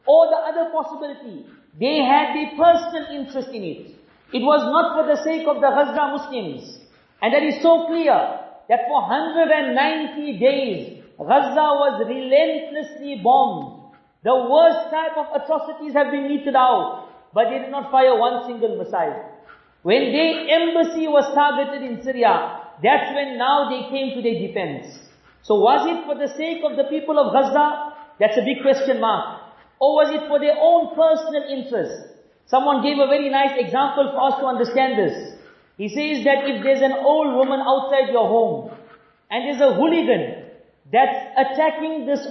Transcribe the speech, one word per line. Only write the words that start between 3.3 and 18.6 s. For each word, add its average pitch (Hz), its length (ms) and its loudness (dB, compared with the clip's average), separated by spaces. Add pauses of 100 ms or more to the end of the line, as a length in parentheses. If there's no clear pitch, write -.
in 220 160 -12
it. 156 160 -10 (500)
It 247 140 -2
was 294 180 4
not 320 320 0
for 311 140 2
the 294 120 2
sake 320 280 -4
of 285 100 0
the 269 100 4
Gaza 277 440 0
Muslims. 208 640 -10 (420)
And 233 120 0
that 294 80 4
is 302 200 -2
so 330 280 4
clear 330 240 2
that - 760 -2
for 285 140 2
hundred 311 480 0
and 285 260 2
ninety 294 640 -2
days, 247 640 -2 (140)
Gaza 254 500 2 (100)
was 262 280 0
relentlessly 285 1160 -2
bombed. - 720 0 (300)
The 226 100 2
worst 311 560 4
type 320 280 -4
of 302 120 -6 (120)
atrocities 311 520 -6
have 277 160 2
been 277 180 -4
meted 277 280 -2
out, - 800 0
but 226 160 2
they 262 100 -4
did 247 100 -10
not 277 220 -8
fire 262 260 6
one 240 320 0
single 226 280 -4